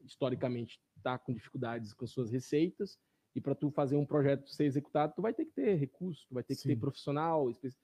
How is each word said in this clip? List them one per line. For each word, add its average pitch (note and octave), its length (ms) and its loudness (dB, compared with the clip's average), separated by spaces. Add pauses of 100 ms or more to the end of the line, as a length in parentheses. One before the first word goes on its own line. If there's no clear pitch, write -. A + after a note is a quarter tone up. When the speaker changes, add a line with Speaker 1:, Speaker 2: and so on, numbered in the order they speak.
Speaker 1:
historicamente B2 800 -4 (240)
tá B2+ 140 -2
com - 160 -4
dificuldades A#2 600 -6
com B2 140 -8
suas A#2 240 -4
receitas, D#3+ 680 0 (380)
e A#2 60 -4
pra C#3 120 0
tu C#3+ 160 0
fazer C#3+ 280 2
um D3 80 2
projeto C#3 440 2
ser - 140 0
executado, D3 500 0
tu - 80 -6
vai A3+ 120 0
ter D#4+ 100 -2
que D#4+ 80 -10
ter A#3+ 240 2
recurso, D#3 540 -4
tu B2+ 60 -8
vai A#2+ 80 -2
ter C3+ 120 -4
que - 80 -8
ter C#3 120 2
Speaker 2:
Sim. A2+ 40 0
Speaker 1:
profissional, C#3+ 720 0
espe-, B2+ 340 -8